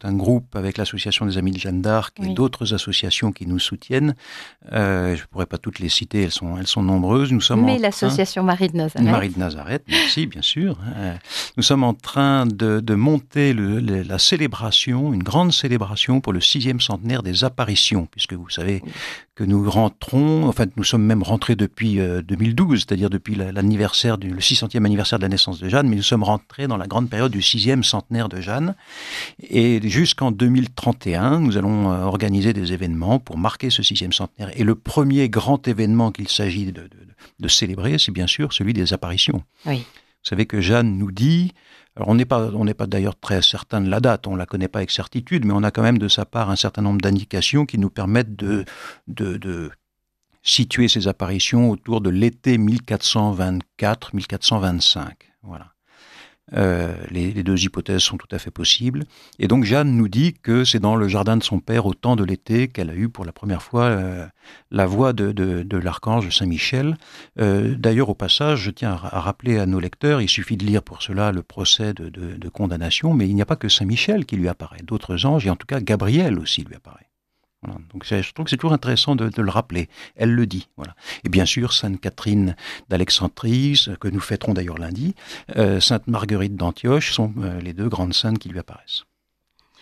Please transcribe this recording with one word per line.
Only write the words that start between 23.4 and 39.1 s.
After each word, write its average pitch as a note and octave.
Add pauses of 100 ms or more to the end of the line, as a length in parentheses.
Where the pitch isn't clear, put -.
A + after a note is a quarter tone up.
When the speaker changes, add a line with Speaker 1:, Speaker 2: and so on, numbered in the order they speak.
Speaker 1:
l'anniversaire G#2
du, F#2+
le F2+
six -
centième A2
anniversaire G#2
de F#2+
la G2
naissance F#2
de F#2
Jeanne, C3+
mais G#2+
nous G2
sommes A2
rentrés G#2+
dans A2+
la F#2
grande A#2
période A#2
du G2
sixième A#2+
centenaire A2
de F#2
Jeanne. C3+ (640)
Et A2+
jusqu'en C3
deux A#2
mille B2+
trente -
et F2
un, C3+
nous A#2
allons, G2+
euh, F2+
organiser G2
des F#2
événements F2+
pour E2
marquer A2
ce A2+
sixième G2+
centenaire. F#2+
Et -
le A2
premier C#3
grand A#2+
événement A2+
qu'il G2+
s'agit G2
de, E2+
de, F2+ (500)
de -
célébrer, G2
c'est -
bien F2+
sûr -
celui G2+
des F#2
apparitions. F2+ (220)